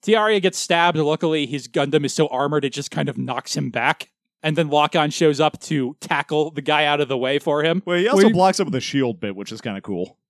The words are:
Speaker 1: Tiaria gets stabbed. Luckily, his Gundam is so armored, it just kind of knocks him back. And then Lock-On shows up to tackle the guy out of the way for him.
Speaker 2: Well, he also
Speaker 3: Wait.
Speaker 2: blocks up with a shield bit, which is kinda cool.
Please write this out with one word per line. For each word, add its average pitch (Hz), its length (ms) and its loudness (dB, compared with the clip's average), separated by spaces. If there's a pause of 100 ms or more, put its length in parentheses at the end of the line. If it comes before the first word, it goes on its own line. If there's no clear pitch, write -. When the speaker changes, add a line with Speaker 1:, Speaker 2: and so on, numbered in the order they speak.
Speaker 1:
Tiaria 214 380 2
gets 185 180 0
stabbed. 170 400 4
Luckily, 156 480 0
his 131 220 -8
Gundam 147 380 0
is 131 80 -4
so 156 140 2
armored, 143 380 -2
it 131 80 -2
just - 180 -10
kind 151 180 -4
of 127 80 -8
knocks 127 400 -6
him 139 120 -4
back. 123 400 -2 (320)
And 156 140 0
then 156 140 0
Lock-On 147 400 2
shows 151 320 2
up 151 200 0
to 135 380 -4
tackle 151 520 -2
the 147 100 -10
guy 151 240 2
out 147 160 0
of 135 80 -2
the 135 80 -2
way 131 220 0
for 147 240 -2
him. 170 220 0
Speaker 2:
Well, 175 120 0
he 185 100 2
also 220 200 6
Speaker 3:
Wait. 226 60 4
Speaker 2:
blocks 185 260 2
up 196 80 0
with 196 80 -4
a 131 60 -2
shield 123 380 -2
bit, 101 160 -6
which 98 160 -12
is 110 80 -12
kinda 98 220 -8
cool. 92 360 -8 (120)